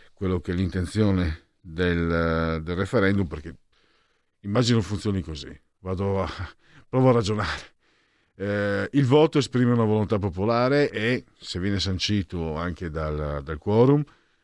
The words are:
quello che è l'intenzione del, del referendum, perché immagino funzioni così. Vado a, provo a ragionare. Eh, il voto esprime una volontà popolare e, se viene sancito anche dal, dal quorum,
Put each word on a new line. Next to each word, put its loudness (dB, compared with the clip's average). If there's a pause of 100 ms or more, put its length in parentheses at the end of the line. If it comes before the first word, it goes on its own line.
(140)
quello -2
che -6
è -2
l'intenzione 0 (120)
del, 0
del -6
referendum, 2
perché -12 (840)
immagino 2
funzioni -2
così. -12 (240)
Vado -2
a, -4 (600)
provo 4
a 6
ragionare. -2 (580)
Eh, -2
il 4
voto 4
esprime 2
una 2
volontà 2
popolare 0
e, -2 (120)
se -10
viene 0
sancito -2
anche -6
dal, -4
dal -8
quorum, 4 (400)